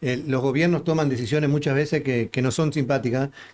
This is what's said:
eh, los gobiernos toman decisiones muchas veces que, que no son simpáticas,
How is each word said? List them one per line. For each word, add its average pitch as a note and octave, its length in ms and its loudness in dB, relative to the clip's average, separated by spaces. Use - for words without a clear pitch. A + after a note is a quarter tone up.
eh, B2+ 260 -2
los C3 140 0
gobiernos C#3+ 440 2
toman D#3+ 260 2
decisiones C3 400 0
muchas D3 240 2
veces D3 280 0
que, B2 300 0
que - 80 -2
no B2+ 100 2
son D#3 220 0
simpáticas, C3 560 0